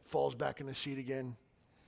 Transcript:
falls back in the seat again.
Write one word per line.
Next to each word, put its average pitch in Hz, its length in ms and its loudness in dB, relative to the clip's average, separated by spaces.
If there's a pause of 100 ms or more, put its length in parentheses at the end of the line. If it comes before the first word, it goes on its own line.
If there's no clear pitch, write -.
falls 139 280 4
back 135 240 0
in 139 80 -6
the 135 80 -4
seat 139 220 -2
again. 131 400 -2 (500)